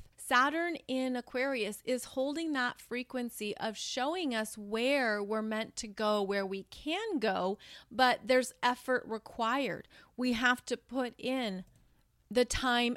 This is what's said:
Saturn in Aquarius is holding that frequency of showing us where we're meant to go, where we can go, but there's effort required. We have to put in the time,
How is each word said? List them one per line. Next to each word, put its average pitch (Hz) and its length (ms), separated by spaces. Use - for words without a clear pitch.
Saturn 302 640
in 254 280
Aquarius 247 680
is 254 200
holding 294 500
that 254 260
frequency 240 800
of 220 180
showing 285 600
us 220 200
where 220 680
we're 214 180
meant 220 360
to 226 100
go, 208 340
where 196 240
we 190 240
can 370 480
go, 190 400
but 247 360
there's 254 360
effort 247 460
required. 226 800
We 247 180
have 247 320
to 240 120
put 247 400
in 233 460
the 247 120
time, 240 520